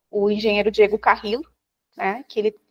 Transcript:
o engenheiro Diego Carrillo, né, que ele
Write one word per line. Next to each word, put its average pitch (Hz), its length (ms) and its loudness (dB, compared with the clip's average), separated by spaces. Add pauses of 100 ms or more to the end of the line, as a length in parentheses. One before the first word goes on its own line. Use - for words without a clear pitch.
(100)
o 202 180 0
engenheiro 208 420 0
Diego 208 280 2
Carrillo, 226 480 -2 (500)
né, 208 320 -6
que - 120 -6
ele 208 160 -2 (140)